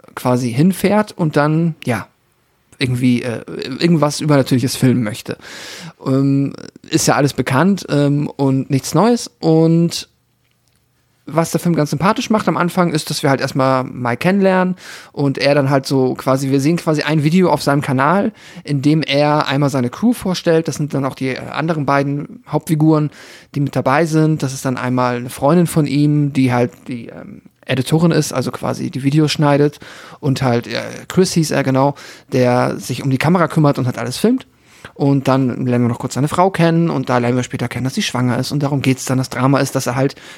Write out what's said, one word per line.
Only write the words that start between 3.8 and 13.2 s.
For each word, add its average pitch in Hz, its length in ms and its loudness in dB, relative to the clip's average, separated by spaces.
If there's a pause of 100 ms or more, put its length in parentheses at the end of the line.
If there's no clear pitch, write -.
Übernatürliches 139 560 2
filmen 127 260 2
möchte. - 360 -8 (680)
Ähm, 139 480 0 (360)
ist - 180 0
ja 123 80 2
alles 135 160 2
bekannt, 160 580 0
ähm, 143 460 0
und 135 340 0
nichts 135 240 -2
Neues. 226 460 2
Und 165 680 2 (1160)
was 160 260 -2
der 170 100 -2
Film 175 120 0
ganz 147 180 0
sympathisch 196 380 0
macht - 200 0
am 156 80 0
Anfang, 175 340 0
ist, - 180 -4
dass - 140 -6